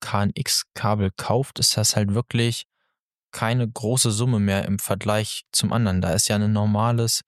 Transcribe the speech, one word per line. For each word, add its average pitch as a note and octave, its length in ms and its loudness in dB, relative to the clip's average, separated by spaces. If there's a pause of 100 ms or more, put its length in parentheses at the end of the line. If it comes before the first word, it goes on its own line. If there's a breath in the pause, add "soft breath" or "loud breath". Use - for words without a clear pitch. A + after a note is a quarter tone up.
K-N-X-Kabel G2+ 1120 -2
kauft, - 440 -2
ist - 180 2
das - 180 0
halt G2+ 180 0
wirklich A#2 520 -2 (640)
keine A#2 380 0
große A#2 420 0
Summe A2+ 280 2
mehr G2 260 2
im G2+ 120 -2
Vergleich G#2 760 -2
zum - 180 0
anderen. G2 300 2
Da F2+ 100 0
ist G#2 160 2
ja G#2+ 80 2
ein G#2 160 2
normales, A2 760 0